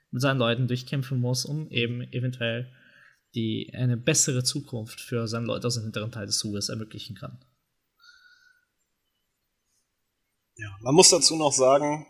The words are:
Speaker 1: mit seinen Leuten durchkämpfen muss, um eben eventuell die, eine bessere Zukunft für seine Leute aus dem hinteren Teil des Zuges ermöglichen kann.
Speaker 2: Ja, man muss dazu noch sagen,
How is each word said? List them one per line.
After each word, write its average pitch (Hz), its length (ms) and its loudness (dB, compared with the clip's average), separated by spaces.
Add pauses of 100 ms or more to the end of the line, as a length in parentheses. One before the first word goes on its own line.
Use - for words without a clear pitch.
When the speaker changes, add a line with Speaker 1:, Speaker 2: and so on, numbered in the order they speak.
(120)
Speaker 1:
mit 123 100 -4
seinen 135 180 2
Leuten 117 280 2
durchkämpfen 127 520 -4
muss, 123 260 0
um 151 240 -8
eben 120 320 -2 (120)
eventuell 123 580 -4 (640)
die, 110 380 -4
eine 120 240 0
bessere 127 460 0
Zukunft 120 580 -6
für 117 260 -4
seine 117 200 -6
Leute 113 200 -4
aus 120 80 -2
dem 110 80 -6
hinteren 110 280 -6
Teil 104 140 -8
des 104 120 -4
Zuges 101 320 -4
ermöglichen 110 460 -10
kann. - 240 -14 (3250)
Speaker 2:
Ja, 104 120 -14 (140)
man 127 140 2
muss 180 140 10
dazu 165 260 6
noch 151 160 4
sagen, 147 580 4